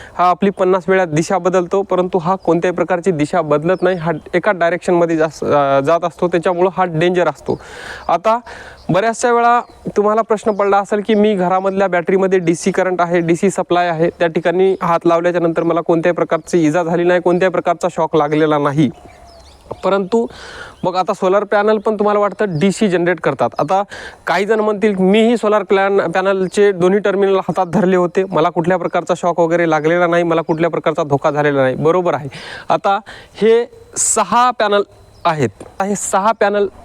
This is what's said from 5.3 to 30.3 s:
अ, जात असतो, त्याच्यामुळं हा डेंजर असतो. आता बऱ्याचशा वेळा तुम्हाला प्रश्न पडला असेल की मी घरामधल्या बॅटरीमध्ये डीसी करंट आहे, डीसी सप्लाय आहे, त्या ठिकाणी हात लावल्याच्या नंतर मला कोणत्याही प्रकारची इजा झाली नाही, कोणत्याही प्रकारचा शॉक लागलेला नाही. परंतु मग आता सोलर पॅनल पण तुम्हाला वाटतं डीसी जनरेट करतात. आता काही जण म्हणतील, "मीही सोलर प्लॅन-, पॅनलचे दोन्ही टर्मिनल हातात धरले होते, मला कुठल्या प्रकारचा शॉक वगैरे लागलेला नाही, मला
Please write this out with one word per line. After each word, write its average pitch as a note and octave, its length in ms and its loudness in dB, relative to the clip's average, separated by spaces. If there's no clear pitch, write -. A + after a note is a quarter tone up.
अ, C#3 340 2
जात D#3+ 240 2
असतो, F3 240 -4
त्याच्यामुळं F3+ 500 0
हा F#3 80 2
डेंजर F3 420 0
असतो. - 320 -6
आता A3 320 0
बऱ्याचशा A3 420 0
वेळा A#3+ 300 2
तुम्हाला G#3+ 240 2
प्रश्न A3 300 -2
पडला G3+ 260 2
असेल G3+ 300 -2
की A3+ 60 2
मी G#3 220 2
घरामधल्या F#3+ 520 0
बॅटरीमध्ये F#3 520 0
डीसी E3+ 320 0
करंट F3+ 300 0
आहे, F3 180 0
डीसी E3+ 300 0
सप्लाय F3 380 0
आहे, E3 220 0
त्या - 180 -2
ठिकाणी F3+ 540 0
हात E3+ 240 0
लावल्याच्या E3+ 360 2
नंतर E3 220 0
मला E3 180 0
कोणत्याही E3 340 0
प्रकारची E3 500 0
इजा D#3+ 180 0
झाली E3+ 200 -2
नाही, F3 180 2
कोणत्याही F3 300 2
प्रकारचा F3 400 -2
शॉक E3 240 -4
लागलेला D3+ 420 2
नाही. C#3+ 320 0
परंतु G3 420 0
मग F3 120 -2
आता F#3 180 0
सोलर F#3+ 300 0
पॅनल G#3 340 2
पण G#3+ 180 -2
तुम्हाला G#3 240 0
वाटतं G3+ 300 -2
डीसी F#3 400 0
जनरेट F3 320 0
करतात. C3 280 -2
आता F#3+ 240 0
काही F#3 180 0
जण G#3+ 140 0
म्हणतील, G#3+ 360 0
"मीही G#3+ 420 4
सोलर G#3 260 0
प्लॅन-, G3 480 0
पॅनलचे F#3+ 600 2
दोन्ही F#3 280 2
टर्मिनल G3 360 0
हातात F#3 300 -2
धरले F#3 300 0
होते, F3+ 280 0
मला F3 260 0
कुठल्या F3 280 0
प्रकारचा F3 400 -2
शॉक F3 220 -2
वगैरे E3+ 300 2
लागलेला D#3+ 380 2
नाही, E3+ 160 2
मला E3 180 0